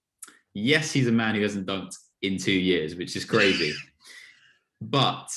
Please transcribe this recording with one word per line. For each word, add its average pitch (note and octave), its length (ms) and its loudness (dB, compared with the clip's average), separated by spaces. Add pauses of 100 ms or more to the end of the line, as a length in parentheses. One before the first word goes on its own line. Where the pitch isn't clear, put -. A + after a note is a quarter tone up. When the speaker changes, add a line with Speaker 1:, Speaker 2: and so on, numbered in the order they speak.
(540)
Speaker 1:
Yes, D3 380 2
he's C3 160 2
a A#2 40 2
man A2+ 220 2
who G#2 80 0
hasn't G2+ 240 -2
dunked F#2+ 300 -6 (260)
in G2 160 -2
two G#2 140 -2
years, F2 440 2
which F2 200 -8
is F#2+ 100 -6
crazy. F#2 540 2
Speaker 2:
<laughs> - 40 -16 (960)
Speaker 1:
But A2+ 580 -2